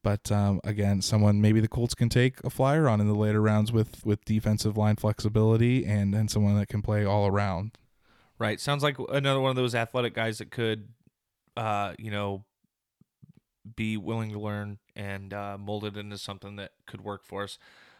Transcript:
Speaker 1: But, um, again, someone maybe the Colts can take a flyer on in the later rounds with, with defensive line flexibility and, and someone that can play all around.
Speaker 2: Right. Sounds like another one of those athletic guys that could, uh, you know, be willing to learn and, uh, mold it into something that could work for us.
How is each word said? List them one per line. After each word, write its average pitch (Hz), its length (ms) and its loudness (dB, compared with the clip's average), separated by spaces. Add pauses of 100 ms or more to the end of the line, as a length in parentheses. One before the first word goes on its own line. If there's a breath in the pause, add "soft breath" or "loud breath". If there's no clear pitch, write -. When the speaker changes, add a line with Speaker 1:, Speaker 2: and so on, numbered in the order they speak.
Speaker 1:
But, 104 280 -2
um, 101 320 2
again, 101 380 0
someone 104 400 4
maybe 107 180 6
the 110 80 4
Colts 120 280 -2
can 117 140 2
take 127 340 2
a - 80 -4
flyer 143 360 2
on 107 140 4
in 104 60 4
the 104 80 4
later 107 260 2
rounds 107 300 4
with, 110 340 0
with 104 200 0
defensive 107 520 0
line 107 200 4
flexibility 110 880 2
and, 101 280 0
and 107 160 0
someone 104 300 2
that 101 80 0
can 104 160 -4
play 104 200 0
all 101 220 2
around. 98 540 -2 (580 soft breath)
Speaker 2:
Right. 110 220 -4
Sounds 143 240 -2
like 143 140 0 (140)
another 135 280 0
one 131 100 0
of 127 60 -2
those 123 180 0
athletic 117 400 -2
guys 113 240 -4
that 107 140 -14
could, 110 380 -4 (680)
uh, 104 420 -4
you 110 100 -12
know, 101 360 -6 (1300)
be 110 220 -4
willing 107 340 -6
to 104 80 -10
learn 104 380 -8 (180)
and, 98 380 -12
uh, 101 240 -10
mold 104 260 -8
it 104 140 -8
into 104 200 -12
something 98 380 -14
that 101 160 -14 (140)
could 101 160 -16
work 101 240 -12
for 98 180 -10
us. - 160 -12 (400 soft breath)